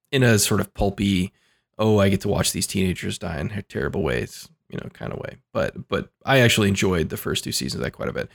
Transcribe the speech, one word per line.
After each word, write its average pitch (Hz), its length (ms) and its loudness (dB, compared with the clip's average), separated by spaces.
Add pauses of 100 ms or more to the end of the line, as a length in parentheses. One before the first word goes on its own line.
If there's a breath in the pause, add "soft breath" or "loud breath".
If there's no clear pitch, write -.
(140)
in 135 100 4
a 113 160 6
sort 101 220 2
of - 120 -6
pulpy, 98 600 0 (440)
"Oh, 107 220 4
I 98 80 6
get 98 140 2
to 101 80 -2
watch - 240 0
these 92 140 -4
teenagers 95 500 -2
die 82 240 -6
in - 80 -4 (180)
terrible - 360 -4
ways," - 440 -4 (220)
you - 80 -12
know, - 160 -12
kind - 180 -10
of - 80 -8
way. - 160 -12 (160)
But, - 380 -4
but 87 200 -4 (160)
I 135 140 4
actually 113 300 4
enjoyed 92 400 0
the - 80 -8
first - 260 -4
two - 80 -8
seasons 65 300 -4
of - 20 -4
that 64 80 -4
quite - 180 -8
a 60 40 -6
bit. - 220 -6